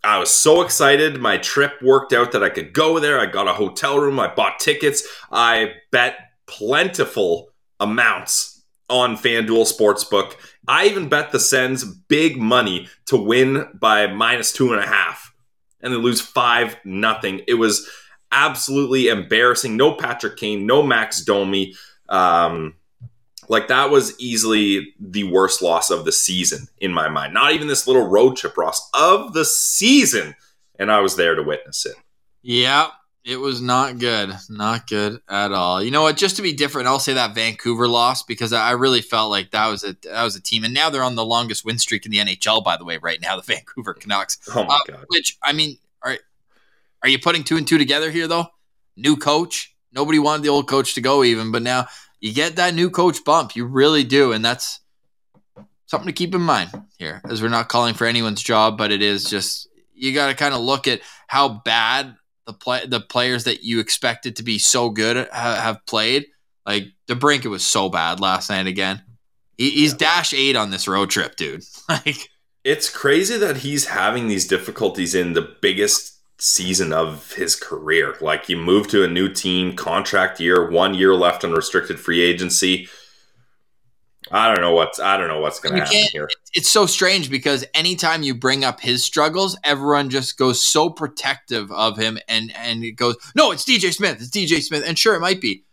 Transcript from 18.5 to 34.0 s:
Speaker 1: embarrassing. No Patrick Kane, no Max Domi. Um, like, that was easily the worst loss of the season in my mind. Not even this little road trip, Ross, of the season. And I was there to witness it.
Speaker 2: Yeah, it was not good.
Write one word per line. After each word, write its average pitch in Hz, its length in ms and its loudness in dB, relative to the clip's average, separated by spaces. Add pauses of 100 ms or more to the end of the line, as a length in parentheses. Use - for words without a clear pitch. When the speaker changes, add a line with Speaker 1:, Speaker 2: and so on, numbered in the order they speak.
Speaker 1:
embarrassing. 113 680 0
No 147 180 4
Patrick 120 440 -8
Kane, 104 280 -4
no 135 160 4
Max 117 420 0
Domi. 98 500 0 (340)
Um, 85 680 0 (760)
like, 113 200 0
that 135 220 2
was 127 300 4
easily 110 800 0
the 98 240 -6
worst 95 380 2
loss 82 280 2
of 85 140 -2
the 80 80 0
season 85 560 -2 (100)
in 92 140 -4
my 78 160 0
mind. 78 260 -6
Not 139 180 2
even 151 140 -2
this 139 220 -2
little 131 180 4
road 117 300 4
trip, - 200 -8
Ross, 82 380 -4
of 196 380 2
the 160 120 0
season. 190 920 2 (420)
And 101 140 0
I 104 80 4
was 95 160 0
there 82 180 2
to 78 80 -2
witness - 420 -6
it. - 120 -10 (460)
Speaker 2:
Yeah, 127 480 2 (340)
it 127 140 -8
was 131 220 -4
not 123 380 0
good. 110 320 -2 (180)